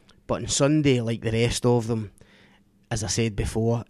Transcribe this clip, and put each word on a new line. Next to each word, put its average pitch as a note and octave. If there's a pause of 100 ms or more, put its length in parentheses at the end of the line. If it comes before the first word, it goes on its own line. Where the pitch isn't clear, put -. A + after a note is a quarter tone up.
(260)
But G2+
on A#2+
Sunday, C#3+
like A#2
the A2+
rest A2+
of A#2+
them, A2 (800)
as A2
I G2
said A2+
before, A2+